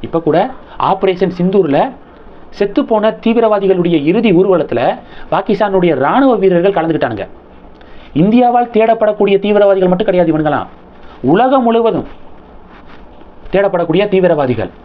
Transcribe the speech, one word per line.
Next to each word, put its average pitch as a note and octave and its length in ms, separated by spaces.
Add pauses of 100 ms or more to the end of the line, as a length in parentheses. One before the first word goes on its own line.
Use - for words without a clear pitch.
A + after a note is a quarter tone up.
இப்ப E3 260
கூட F3 240 (260)
ஆபரேஷன் F#3 600
சிந்தூர்ல F3 400 (800)
செத்துப்போன G#3 560 (120)
தீவிரவாதிகளுடைய G3+ 760
இறுதி G#3 300
ஊர்வலத்துல E3+ 680 (320)
பாகிஸ்தானுடைய F#3 640
ராணுவ A3+ 420
வீரர்கள் F#3 420
கலந்துக்கிட்டானுங்க. C3+ 480 (880)
இந்தியாவால் A#3+ 600
தேடப்படக்கூடிய G#3+ 640
தீவிரவாதிகள் G3+ 500
மட்டும் F3+ 220
கிடையாது F3 220
இவனுங்களாம், D3+ 380 (640)
உலகம் B3+ 280
முழுவதும் A3+ 460 (1400)
தேடப்படக்கூடிய F3+ 560
தீவிரவாதிகள். C#3+ 640 (120)